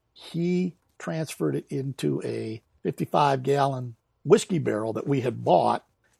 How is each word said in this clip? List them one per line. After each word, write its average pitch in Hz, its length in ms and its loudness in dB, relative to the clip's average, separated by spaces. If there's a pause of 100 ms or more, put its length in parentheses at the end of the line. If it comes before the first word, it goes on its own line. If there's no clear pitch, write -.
(120)
He 180 640 -2 (220)
transferred 160 580 -4
it 147 120 -8
into 139 560 -2
a 113 380 -6 (200)
fifty-five 147 600 2
gallon 135 540 0 (280)
whiskey 180 340 4
barrel 113 340 0
that - 140 -4
we 143 140 2
had 117 240 -2
bought, 120 400 4 (360)